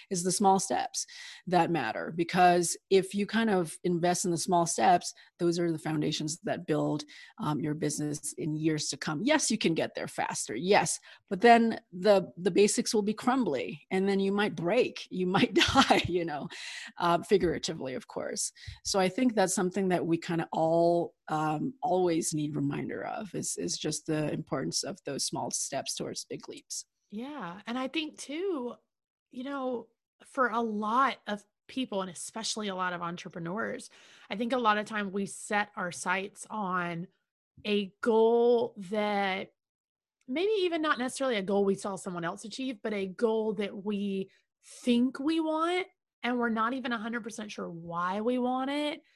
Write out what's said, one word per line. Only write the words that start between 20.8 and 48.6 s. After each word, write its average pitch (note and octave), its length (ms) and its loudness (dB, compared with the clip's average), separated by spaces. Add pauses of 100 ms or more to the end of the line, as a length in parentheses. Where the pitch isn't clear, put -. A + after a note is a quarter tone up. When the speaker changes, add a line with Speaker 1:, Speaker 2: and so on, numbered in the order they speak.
Speaker 1:
um, D#3 540 -2
always F3+ 500 2
need D3+ 220 -2
reminder D3 500 -4
of - 300 -8
is, G3 220 -6
is F3 200 -4
just - 300 -6
the D3+ 260 -2
importance D#3+ 520 -4
of C#3+ 200 -8
those C3+ 200 -4
small B2 260 -4
steps - 440 -4
towards - 300 -8
big - 240 -12
leaps. - 380 -12 (240)
Speaker 2:
Yeah. G#3 560 -10
And A#3+ 120 -6
I C4 100 -4
think D#4 300 -6
too, C#4+ 560 -6 (560)
you B3 140 -10
know, B3+ 440 -6 (360)
for B3+ 240 2
a A3 120 0
lot A3 560 2 (100)
of G#3 180 -6 (240)
people, G#3+ 340 -4
and F#3 80 -6
especially G#3+ 580 -6
a F#3+ 60 -4
lot F#3 180 -2
of F3 100 -6
entrepreneurs, F3 880 -6 (400)
I G3+ 60 -2
think A#3 160 -2
a C4 60 0
lot G#3+ 200 4
of G#3 80 -4
time G#3 260 -6
we G3+ 140 -2
set G#3 500 -4
our F3+ 160 -4
sights F#3+ 580 -4
on F3+ 580 -2 (560)
a G#3 360 0
goal A#3 760 4 (160)
that G3+ 600 0 (760)
maybe F4 300 0
even E4+ 240 2
not D4+ 160 0
necessarily B3+ 380 -2
a G3 60 0
goal G3 220 2
we G3 100 4
saw G3 220 -6
someone F3 280 -6
else G3 200 -6
achieve, B3+ 380 -6
but A3 100 -4
a G3 140 -2
goal A3 480 0
that G3 300 -4
we G3 460 -2 (340)
think B3 560 2
we D#4+ 200 2
want, E4 460 0 (360)
and B3 160 0
we're A#3 100 0
not A3+ 260 0
even B3+ 180 -4
a A#3 60 -2
hundred A3+ 240 -6
percent G#3+ 280 -12
sure F#3 200 -8
why E3+ 500 -4
we B3 180 0
want B3+ 320 -2